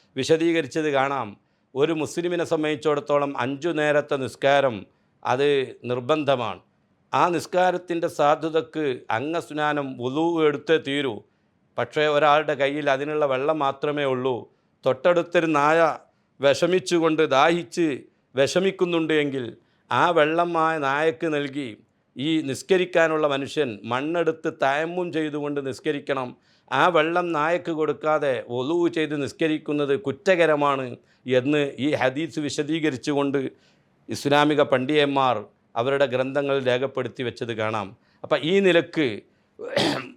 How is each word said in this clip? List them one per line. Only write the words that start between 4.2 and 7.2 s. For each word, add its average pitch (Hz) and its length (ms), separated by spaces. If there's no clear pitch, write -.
അത് 131 260
നിർബന്ധമാണ്. 123 760
ആ 143 140